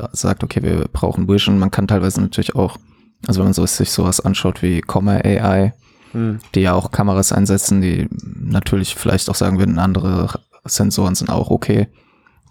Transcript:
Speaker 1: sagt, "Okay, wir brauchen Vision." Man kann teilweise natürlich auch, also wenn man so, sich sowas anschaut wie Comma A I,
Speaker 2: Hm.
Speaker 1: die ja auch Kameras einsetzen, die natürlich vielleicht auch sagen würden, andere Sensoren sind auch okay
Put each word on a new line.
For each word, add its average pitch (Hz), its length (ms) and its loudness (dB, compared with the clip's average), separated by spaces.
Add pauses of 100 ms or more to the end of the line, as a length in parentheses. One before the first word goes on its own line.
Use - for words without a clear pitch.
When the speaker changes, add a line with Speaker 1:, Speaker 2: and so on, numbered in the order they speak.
(140)
Speaker 1:
sagt, - 300 -2
"Okay, - 200 -4
wir 85 280 0
brauchen 90 360 -2
Vision." 98 320 2
Man 95 100 2
kann 98 180 0
teilweise 95 320 0
natürlich - 360 -2
auch, 95 220 -2 (500)
also 95 140 0
wenn 98 40 2
man 98 80 4
so, - 120 0
sich - 260 -2
sowas 90 300 0
anschaut 92 420 -2
wie 90 180 0
Comma 98 360 0
A 98 480 2
I, 107 80 0 (400)
Speaker 2:
Hm. 113 260 -2 (160)
Speaker 1:
die 131 60 4
ja 92 120 2
auch - 180 -2
Kameras 95 400 2
einsetzen, 98 500 2
die 87 300 0
natürlich - 840 -2
vielleicht - 340 -2
auch 196 60 -4
sagen 95 240 0
würden, 82 180 2
andere 92 640 0 (240)
Sensoren 98 500 0
sind - 160 -4
auch - 220 -2
okay 104 380 0 (600)